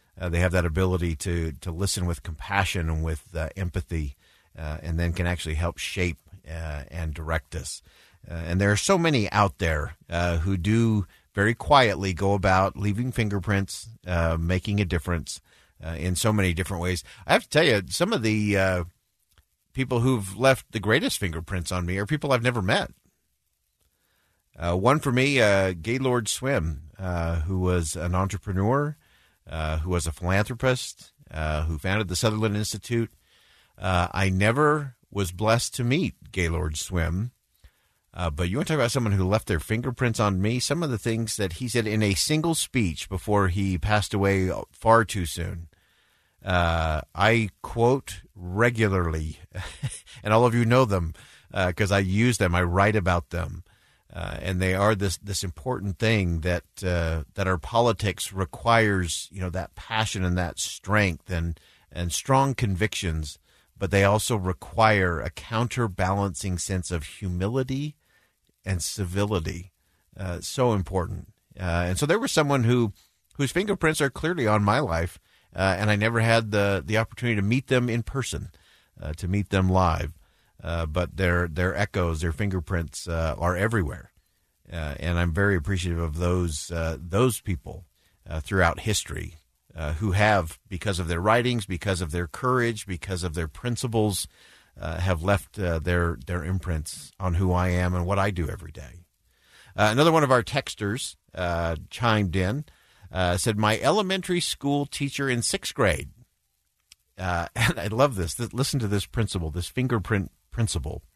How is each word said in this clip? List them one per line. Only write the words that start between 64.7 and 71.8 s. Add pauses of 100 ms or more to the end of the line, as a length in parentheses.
a
counterbalancing
sense
of
humility (680)
and
civility. (460)
Uh,
so
important. (320)
Uh,